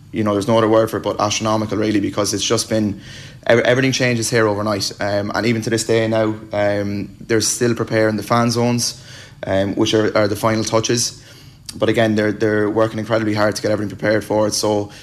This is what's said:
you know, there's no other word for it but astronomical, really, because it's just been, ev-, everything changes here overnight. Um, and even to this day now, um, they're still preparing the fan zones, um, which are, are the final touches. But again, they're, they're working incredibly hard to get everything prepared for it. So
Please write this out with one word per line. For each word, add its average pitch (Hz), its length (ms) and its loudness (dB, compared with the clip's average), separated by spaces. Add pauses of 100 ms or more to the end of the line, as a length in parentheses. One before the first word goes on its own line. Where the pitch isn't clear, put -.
(120)
you 110 100 -2
know, 104 100 0
there's 98 140 0
no 113 120 4
other 110 100 4
word 110 220 4
for 104 80 -2
it - 40 -6
but 101 160 -2
astronomical, 107 600 0
really, 110 220 0
because 98 340 -2
it's 98 100 -2
just 113 240 0
been, 107 320 0 (460)
ev-, 117 140 6
everything 131 320 2
changes 123 360 0
here 113 180 2
overnight. 104 540 -2
Um, 101 340 -2
and 101 120 -2
even 117 160 0
to 117 80 -4
this 113 140 0
day 113 240 2
now, 110 260 2 (180)
um, 101 680 -2
they're 113 220 0
still 120 340 0
preparing 110 420 0
the 104 60 -4
fan 120 280 2
zones, 120 520 -2 (440)
um, 98 280 0
which 110 200 2
are, 107 200 2
are 107 140 2
the 101 80 -4
final 110 280 0
touches. 113 600 -2 (500)
But 107 140 0
again, 110 260 2
they're, 107 180 2
they're 107 360 0
working 110 300 0
incredibly 110 340 0
hard 104 240 0
to - 60 -10
get 107 80 0
everything 101 260 -2
prepared 107 260 0
for 107 240 0
it. 107 60 -2
So 104 400 0 (100)